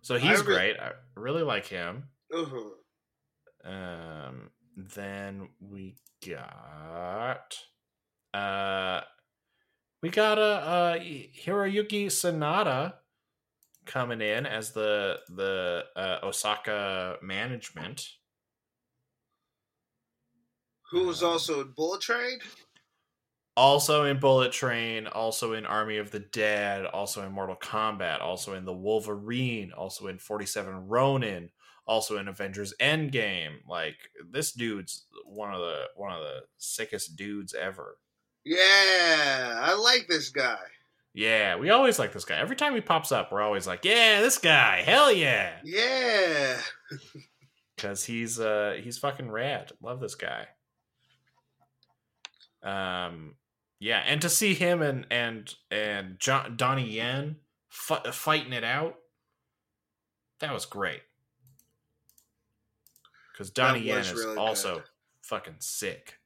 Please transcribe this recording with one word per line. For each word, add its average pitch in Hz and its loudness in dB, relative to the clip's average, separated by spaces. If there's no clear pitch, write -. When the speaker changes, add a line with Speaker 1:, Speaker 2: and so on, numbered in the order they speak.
Speaker 1:
so 123 0
he's 190 6
Speaker 2:
I - -
re- - 2
Speaker 1:
great. 95 2
I - -8
really 139 -2
like 110 -2
him. 95 -8
Speaker 2:
Uh-huh. - -12
Speaker 1:
Um, 82 -12
then 98 -12
we 95 -16
got, 85 -8
uh, 98 -2
we 170 -4
got, 214 2
uh, 214 4
uh, 175 2
Hiroyuki 196 -2
Sanada 165 0
coming 120 -2
in 110 0
as 110 -6
the, 104 0
the, 92 -2
uh, 95 -2
Osaka 98 -2
management. 95 -8
Speaker 2:
Who 180 2
was 170 -2
Speaker 1:
Um, 170 4
Speaker 2:
also 160 -2
in 135 -10
Bullet 170 -4
Train? 240 -4
Speaker 1:
Also 147 6
in 139 0
Bullet 131 6
Train, 113 -2
also 113 -2
in 110 -6
Army 107 -2
of 104 -6
the 107 -6
Dead, 101 0
also 101 -4
in 95 -10
Mortal 95 -6
Kombat, 104 -2
also 92 -6
in 92 -10
The 92 -6
Wolverine, 107 -2
also 95 -10
in 92 -10
forty-seven 98 -6
Ronin, 113 2
also 110 0
in 98 -6
Avengers 98 -8
Endgame. 120 0
Like, 82 -6
this 143 -4
dude's 107 -6
one 101 -10
of 92 -4
the, 80 -4
one 95 -8
of 82 -8
the 67 -10
sickest 101 -8
dudes 101 -8
ever. 85 -8
Speaker 2:
Yeah, 165 6
I 170 4
like 240 4
this 156 0
guy. 123 0
Speaker 1:
Yeah, 104 4
we 151 2
always 247 6
like 107 0
this - -8
guy. 78 -2
Every 196 0
time 294 0
he 226 0
pops 160 2
up, 107 0
we're 101 2
always 101 0
like, 90 -4
"Yeah, 214 8
this 247 6
guy. 120 6
Hell 262 8
yeah." 127 4
Speaker 2:
Yeah. 190 2
<laughs> - -18
Speaker 1:
'Cause 101 -4
he's, 117 -4
uh, 107 0
he's 117 -10
fucking 139 -4
rad. 120 -4
Love 123 -8
this 113 -8
guy. 55 -8
Um, 90 -6
yeah, 107 0
and 151 2
to 170 0
see 196 4
him 175 2
and, 131 -2
and, 117 -2
and 101 -4
Jo-, 131 2
Donnie 123 0
Yen 135 -4
fi-, - -4
fighting 147 0
it 117 -2
out, 143 -2
that 147 -4
was - -4
great. 92 -4
'Cause 98 -12
Speaker 2:
That - -8
Speaker 1:
Donnie 127 4
Yen 110 2
Speaker 2:
was 95 -2
Speaker 1:
is - -6
Speaker 2:
really 110 -6
Speaker 1:
also 107 0
Speaker 2:
good. 78 -8
Speaker 1:
fucking 92 -8
sick. - -8